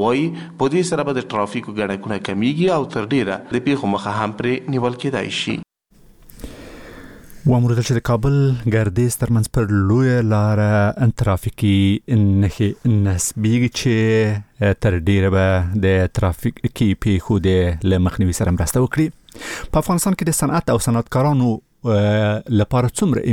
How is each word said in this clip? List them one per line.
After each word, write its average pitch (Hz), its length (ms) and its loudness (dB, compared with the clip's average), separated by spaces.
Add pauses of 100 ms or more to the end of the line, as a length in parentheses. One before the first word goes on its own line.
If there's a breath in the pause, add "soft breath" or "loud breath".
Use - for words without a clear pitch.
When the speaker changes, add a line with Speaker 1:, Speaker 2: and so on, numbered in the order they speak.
Speaker 1:
وایي 135 260 0 (320 loud breath)
په 135 140 2
دې 180 160 2
سره 147 180 -2
به 131 100 -2
د 123 160 -6
ترافیکو 104 440 -4
ګڼه 98 260 -2
ګوڼه 104 140 -6 (100)
کمیږي 131 480 -2
او 143 60 -2 (120)
تر 110 180 -6
ډېره 101 220 0 (220)
د 123 100 -4
پیښو 131 280 -2
مخه 101 260 -4
هم 107 200 -4
پرې 131 360 -4
نیول 123 260 -2
کېدای 107 280 -4 (100)
شي. 113 160 -6 (1900 loud breath)
Speaker 2:
وموندل 120 360 2
چې 120 160 0
د - 100 -4
کابل 127 280 0 (380)
ګردیز 110 480 0
ترمنځ 113 320 0
پر 117 100 2 (240)
لویه 123 320 2 (140)
لاره 104 720 2 (140)
ترافیکي 101 560 0 (340)
نښې 101 560 2 (380)
نصبیږي 107 720 0
چې 110 1080 0
تر 92 140 2 (100)
ډېره 98 260 4
به 95 540 2
د 92 320 2
ترافیکي - 680 -2 (180)
پیښو 98 420 2
د 90 460 2
له 90 120 2
مخنیوي 90 340 0
سره 90 180 2
مرسته 127 260 0
وکړي. 156 220 0 (680 loud breath)
په 156 100 2
افغانستان 185 320 0
کې 180 140 -4
د 156 100 -2
صنعت 139 320 -2
او 117 160 2
صنعتکارانو، 127 640 2 (1080)
لپاره 123 280 2 (100)
څومره 156 220 2 (120)